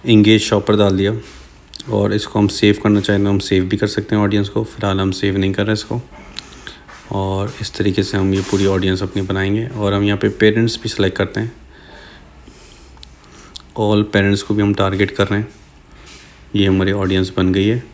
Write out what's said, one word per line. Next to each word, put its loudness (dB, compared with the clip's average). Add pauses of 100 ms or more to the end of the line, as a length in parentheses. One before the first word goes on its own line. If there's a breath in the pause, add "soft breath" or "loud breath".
engage 6
shopper 0
डाल 2
दिया, 0 (720 loud breath)
और 0
इसको -4
हम 2
save 2
करना 4
चाहें, 0
तो 0
हम 2
save 0
भी -2
कर -2
सकते -4
हैं 2
audience 0
को। -4
फ़िलहाल -4
हम 0
save -2
नहीं 0
कर -2
रहे -2
इसको। -6 (1120 loud breath)
और -4
इस -10
तरीके 0
से -2
हम 2
ये 2
पूरी 0
audience 0
अपनी -4
बनाएंगे। -2
और -2
हम 0
यहाँ 0
पे 0
parents 2
भी -8
select -2
करते -4
हैं, -6 (2250 loud breath)
all 4
parents 2
को -2
भी 2
हम 2
target 0
कर 0
रहे -2
हैं। -8 (1080 loud breath)
ये 4
हमारी 2
audience 0
बन 2
गई 2
है। 0